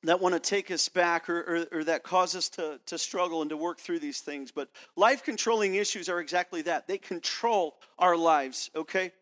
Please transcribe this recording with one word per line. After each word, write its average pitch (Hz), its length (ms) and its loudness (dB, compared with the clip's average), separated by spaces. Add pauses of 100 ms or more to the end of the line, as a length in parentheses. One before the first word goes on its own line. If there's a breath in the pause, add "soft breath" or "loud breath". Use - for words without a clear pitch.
that 170 160 4
wanna 180 200 2
take 196 320 -2
us 156 160 -2
back 170 400 2
or, 170 440 -2
or, 165 60 -2
or 156 60 -2
that 156 180 0
cause 180 320 2
us 180 140 -4
to, 156 380 -8
to 165 120 -8
struggle 175 440 -2
and 151 80 -4
to 156 60 -6
work 165 220 -4
through 170 220 -4
these 147 200 -6
things. 139 300 -10
But 139 180 -8 (280 loud breath)
life-controlling 220 800 2
issues 202 320 -2
are 175 100 0
exactly 175 440 -2
that. 156 260 -2
They 190 100 -4
control 190 760 -2 (240 soft breath)
our 175 160 6
lives, 151 580 2
okay? 175 480 -2